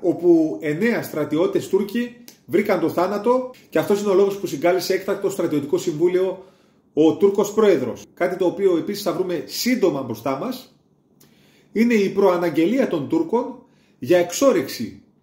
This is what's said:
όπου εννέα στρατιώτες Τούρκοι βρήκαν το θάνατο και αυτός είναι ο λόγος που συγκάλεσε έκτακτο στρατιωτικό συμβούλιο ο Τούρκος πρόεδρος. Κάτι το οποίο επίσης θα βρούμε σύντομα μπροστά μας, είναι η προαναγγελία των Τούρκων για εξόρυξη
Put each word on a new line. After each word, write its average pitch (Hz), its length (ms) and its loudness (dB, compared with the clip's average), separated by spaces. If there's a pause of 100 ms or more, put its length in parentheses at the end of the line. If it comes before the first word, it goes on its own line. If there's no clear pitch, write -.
όπου 165 600 4
εννέα 165 420 0
στρατιώτες 156 640 -2
Τούρκοι 214 480 -2 (300)
βρήκαν 180 340 0
το 160 80 0
θάνατο 208 640 0 (180)
και - 100 -2
αυτός 202 220 0
είναι 208 100 -2
ο 185 40 2
λόγος 196 240 4
που - 80 -8
συγκάλεσε 170 480 0
έκτακτο 185 360 -2
στρατιωτικό 165 480 -2
συμβούλιο 180 680 -2 (480)
ο 156 240 4
Τούρκος 202 360 2
πρόεδρος. 147 500 2 (120)
Κάτι 180 220 -2
το 180 100 0
οποίο 185 300 2
επίσης - 260 -6
θα 170 100 -2
βρούμε 175 340 -4
σύντομα 175 560 0
μπροστά 123 360 -6
μας, - 400 -10 (920)
είναι 233 220 2
η 202 140 2
προαναγγελία 180 800 2
των 151 200 -4
Τούρκων 165 540 -2 (360)
για 165 200 2
εξόρυξη 175 840 0 (200)